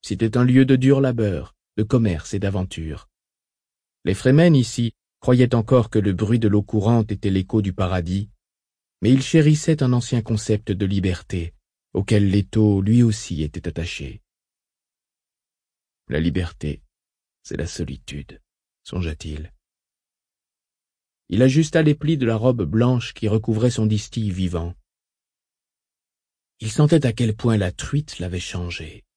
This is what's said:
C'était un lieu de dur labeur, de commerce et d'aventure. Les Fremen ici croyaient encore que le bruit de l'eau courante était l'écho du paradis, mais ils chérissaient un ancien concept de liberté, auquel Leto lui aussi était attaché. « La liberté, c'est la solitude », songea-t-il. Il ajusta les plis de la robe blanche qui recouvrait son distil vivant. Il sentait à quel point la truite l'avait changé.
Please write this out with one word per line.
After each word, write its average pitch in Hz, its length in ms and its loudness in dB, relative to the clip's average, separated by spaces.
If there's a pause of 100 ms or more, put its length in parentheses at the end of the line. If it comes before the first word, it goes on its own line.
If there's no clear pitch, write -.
C'était 110 360 -2
un 123 80 4
lieu 127 180 6
de 131 140 4
dur 135 240 4
labeur, 107 520 -2 (220)
de 107 80 -2
commerce 107 500 -2
et 98 60 -4
d'aventure. 92 720 -6 (960)
Les - 80 0
Fremen 151 420 4
ici 117 380 -2 (260)
croyaient 123 340 4
encore 117 360 2
que 110 100 2
le 98 140 0
bruit 110 260 0
de 110 80 0
l'eau 101 160 2
courante 110 480 0
était 101 180 -4
l'écho 95 320 0
du 98 120 -2
paradis, 92 560 -4 (720)
mais 110 120 4
ils 135 80 2
chérissaient 151 600 2
un 123 120 2
ancien 120 280 -2
concept 107 520 -2
de 98 120 -4
liberté, 92 680 -4 (400)
auquel 101 360 2
Leto 101 520 2
lui 113 200 4
aussi 107 420 0
était - 220 -8
attaché. « 80 560 -10 (1900)
La 73 100 -2
liberté, 82 640 -4 (600)
c'est - 120 -12
la 78 100 -6
solitude », 71 760 -12 (420)
songea-t-il. 78 680 -10 (1800)
Il 101 120 2
ajusta 151 400 4
les 151 140 4
plis 156 220 -2
de 127 80 -2
la 113 100 2
robe 117 280 0
blanche 117 500 0
qui 107 160 -4
recouvrait 110 420 0
son 110 140 -2
distil 107 480 -2
vivant. 87 420 -4 (1800)
Il 110 100 -8
sentait 151 360 2
à 117 80 0
quel 110 240 -2
point 113 180 0
la 92 160 0
truite - 480 -8
l'avait 90 220 -6
changé. 85 640 -10 (120)